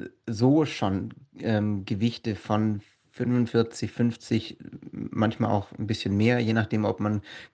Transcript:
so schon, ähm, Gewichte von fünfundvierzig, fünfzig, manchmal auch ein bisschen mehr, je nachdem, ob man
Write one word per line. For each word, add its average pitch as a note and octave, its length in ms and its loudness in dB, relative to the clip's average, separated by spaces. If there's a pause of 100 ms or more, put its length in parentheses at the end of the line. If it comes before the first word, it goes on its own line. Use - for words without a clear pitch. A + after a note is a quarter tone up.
(260)
so B2+ 380 4
schon, G#2 500 -2 (240)
ähm, G#2 460 0
Gewichte A2+ 500 -2
von G#2+ 460 0 (300)
fünfundvierzig, A#2 800 0
fünfzig, - 680 -2 (340)
manchmal A2 580 0
auch G2+ 280 0
ein A2 80 -4
bisschen G2+ 320 -2
mehr, A#2+ 200 4
je A2 140 0
nachdem, A2 320 0
ob G#2 160 -2
man G#2 220 0 (320)